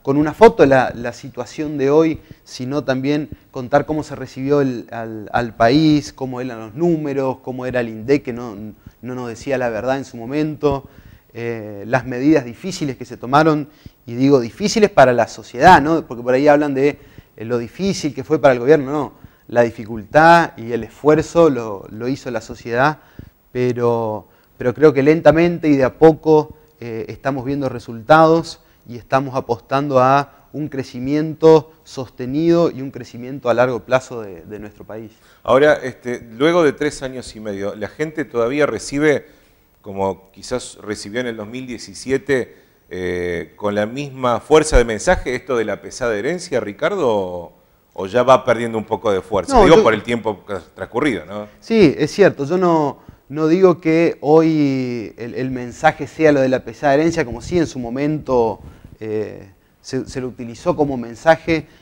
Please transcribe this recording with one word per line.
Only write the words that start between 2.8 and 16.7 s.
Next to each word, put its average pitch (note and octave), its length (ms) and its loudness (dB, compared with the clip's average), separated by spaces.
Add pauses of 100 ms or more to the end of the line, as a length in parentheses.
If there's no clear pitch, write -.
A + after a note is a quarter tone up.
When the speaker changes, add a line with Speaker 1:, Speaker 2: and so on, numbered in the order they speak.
Speaker 1:
también C3+ 420 -2 (240)
contar C3+ 340 -2
cómo D#3 180 -6
se C#3 120 -14
recibió C3 460 -2
el, B2+ 300 -4
al, A2+ 420 -12
al A#2 220 -4
país, D3 580 2
cómo C3 260 -10
eran B2 220 -10
los A2 140 -16
números, C#3+ 680 -2
cómo B2+ 240 -10
era B2 160 -4
el A#2 80 -6
indec, A2+ 340 -2
que B2+ 80 -8
no, A#2 240 -10 (460)
no B2 140 -12
nos B2 120 -10
decía B2+ 300 -6
la B2+ 100 -2
verdad A#2+ 300 -4
en C3 80 -10
su - 100 -20
momento, C#3 720 -4 (460)
eh, A2 520 -10
las A#2 200 -2
medidas C3 400 0
difíciles C#3 500 -8
que - 80 -16
se A#2+ 140 -16
tomaron, D3+ 500 2 (380)
y A#2 100 -10
digo C3+ 240 4
difíciles G3 500 0
para C3 220 6
la A2+ 160 2
sociedad, C#3+ 540 6
¿no? D#3 260 0
Porque A#2+ 160 -10
por B2 100 2
ahí C#3 140 4
hablan D3 260 4